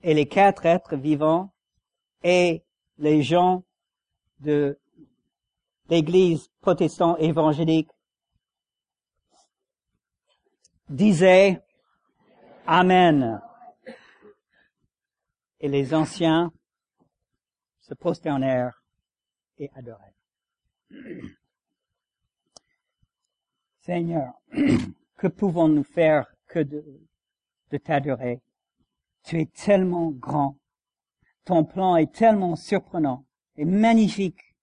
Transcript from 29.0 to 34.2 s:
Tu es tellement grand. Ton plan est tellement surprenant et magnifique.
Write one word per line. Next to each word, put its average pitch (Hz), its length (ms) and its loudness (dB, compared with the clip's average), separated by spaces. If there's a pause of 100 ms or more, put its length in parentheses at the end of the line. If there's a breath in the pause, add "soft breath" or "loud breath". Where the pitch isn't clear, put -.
Tu 160 180 -6
es 156 40 -2
tellement 175 680 -2
grand. 139 460 -4 (880)
Ton 165 200 2
plan 185 300 -2
est 156 180 0
tellement 196 420 0
surprenant 156 720 -6 (300)
et 147 100 -8
magnifique. 202 960 0